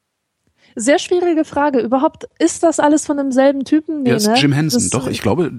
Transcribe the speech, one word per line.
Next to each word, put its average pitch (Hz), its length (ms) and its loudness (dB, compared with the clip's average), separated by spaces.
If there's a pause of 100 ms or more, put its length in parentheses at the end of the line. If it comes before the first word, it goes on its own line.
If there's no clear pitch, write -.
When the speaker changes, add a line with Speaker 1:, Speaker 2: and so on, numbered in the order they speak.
(760)
Speaker 1:
Sehr 262 240 0
schwierige 349 460 0
Frage. 285 360 0
Überhaupt, 262 480 -2 (100)
ist - 240 -2
das 330 160 2
alles 294 280 2
von 294 100 -2
demselben 277 480 2
Typen? 311 400 -2
Nee, 247 60 2
Speaker 2:
Ja, 226 60 4
ist 208 120 0
Speaker 1:
ne? 220 80 2
Speaker 2:
Jim 143 160 2
Henson. 156 280 0
Speaker 1:
Das 92 100 -2
Speaker 2:
Doch, 127 180 -2
ich - 140 -6
glaube, 135 360 0